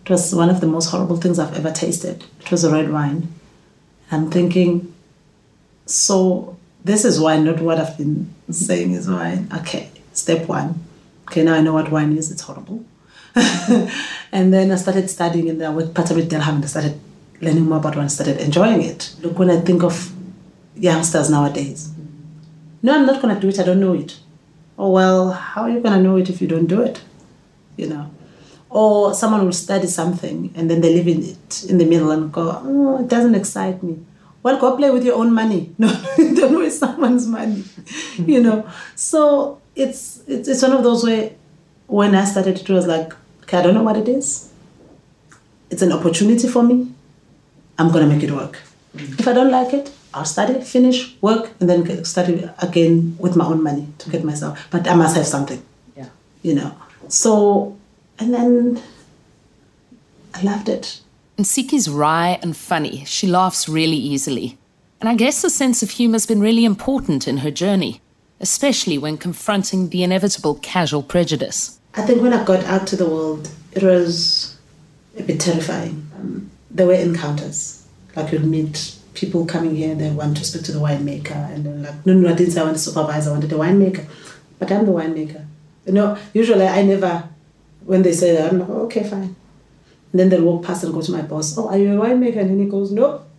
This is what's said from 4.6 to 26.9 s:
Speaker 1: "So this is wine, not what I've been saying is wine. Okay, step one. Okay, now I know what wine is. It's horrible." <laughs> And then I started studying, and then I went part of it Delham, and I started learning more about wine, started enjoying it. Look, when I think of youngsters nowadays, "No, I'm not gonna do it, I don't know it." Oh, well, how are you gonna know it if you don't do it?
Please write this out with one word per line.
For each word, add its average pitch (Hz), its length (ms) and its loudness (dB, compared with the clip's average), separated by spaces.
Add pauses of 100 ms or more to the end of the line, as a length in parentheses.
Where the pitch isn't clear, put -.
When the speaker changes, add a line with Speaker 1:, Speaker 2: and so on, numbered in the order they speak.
Speaker 1:
"So - 720 0 (260)
this 214 220 0
is 156 140 2
wine, 156 240 4
not 160 180 0
what 165 180 0
I've - 180 -6
been 147 360 -4 (160)
saying 90 440 -2
is 87 140 -6
wine. 87 400 -4 (120)
Okay, - 300 -10 (220)
step - 360 -2
one. 156 320 -4 (480)
Okay, 160 160 0
now 165 100 4
I 160 80 4
know 160 120 2
what 156 180 0
wine 151 260 0
is. 160 140 -6
It's - 100 -12
horrible." - 420 -14 (520)
<laughs> - 560 2 (420)
And 190 200 4
then 190 180 4
I 185 40 2
started 185 340 -2
studying, 170 400 -2
and 160 120 -4
then 156 100 -4
I 151 40 -4
went 165 180 -4
part 175 160 -2
of 160 80 2
it 165 120 0
Delham, 151 260 0
and 143 80 -2
I - 40 -6
started 147 320 -4 (400)
learning 160 300 2
more 156 80 2
about 151 180 -2
wine, 143 140 -2
started - 300 -2
enjoying 175 420 4
it. - 400 -8
Look, 170 160 -6
when 180 120 4
I 170 80 4
think 170 260 4
of - 280 -2 (640)
youngsters 165 540 0
nowadays, 143 600 0 (920)
"No, 262 140 4
I'm 285 100 4
not 269 160 2
gonna 208 180 0
do 196 100 0
it, 190 100 -2
I 180 40 2
don't 180 160 4
know 185 140 2
it." - 240 -6 (600)
Oh, 196 120 -2
well, 185 420 4
how - 320 -8
are 233 60 -2
you 240 100 -2
gonna 208 220 2
know 185 160 4
it 185 120 2
if - 120 -6
you 175 60 -2
don't 165 180 0
do 190 160 0
it? 254 200 -4 (760)